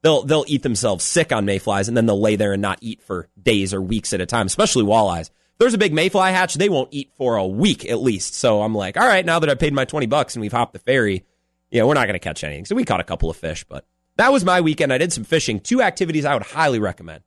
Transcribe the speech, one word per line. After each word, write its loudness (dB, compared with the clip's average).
They'll, 4
they'll 0
eat 0
themselves -2
sick -2
on 0
mayflies, -2
and -2
then 2
they'll 2
lay 2
there 0
and -4
not -4
eat -12
for -10
days 2
or -2
weeks -4
at -2
a -4
time, -2
especially 0
walleyes. 2
If -20
there's 4
a -2
big 2
mayfly 2
hatch, 0
they 0
won't 0
eat -10
for 0
a 0
week 0
at -2
least." -2
So 2
I'm -2
like, -4
"All 4
right, 2
now 2
that 0
I've 0
paid 0
my 0
twenty -4
bucks 0
and -8
we've -6
hopped -2
the -18
ferry, 0
yeah, 2
we're 4
not 2
gonna -2
catch -8
anything." -10
So -4
we 0
caught -2
a -4
couple -2
of -8
fish, -8
but -16
that 4
was 2
my 4
weekend. 0
I 2
did 0
some -8
fishing. -2
Two 0
activities 0
I 0
would -2
highly 0
recommend. -6